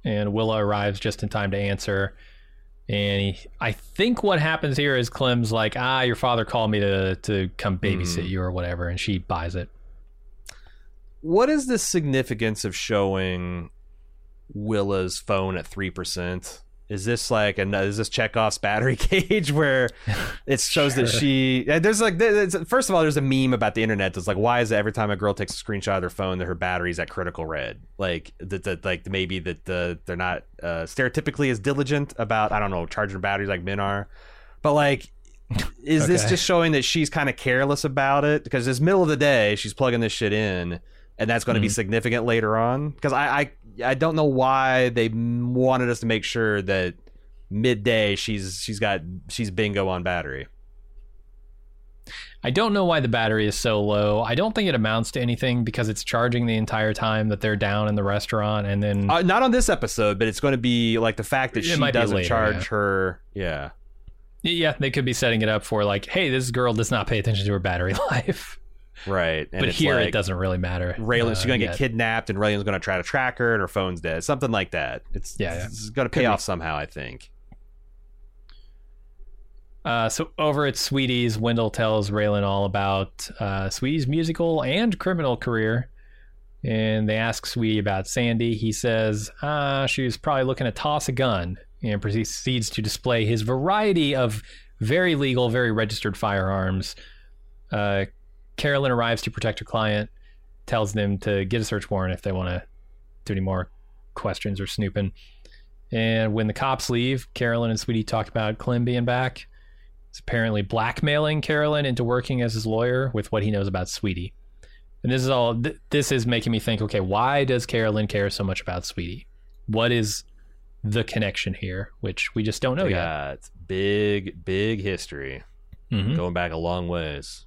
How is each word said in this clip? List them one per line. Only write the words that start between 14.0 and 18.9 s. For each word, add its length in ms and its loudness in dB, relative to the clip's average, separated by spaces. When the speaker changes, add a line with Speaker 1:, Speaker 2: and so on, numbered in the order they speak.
Speaker 2:
Willa's 680 -2
phone 380 0
at 100 -6
three 240 -6
percent? 720 -8
Is 180 -6
this 240 -2
like, 260 2
an, 160 0
is 240 0
this 140 -2
Chekhov's 480 0
battery 380 0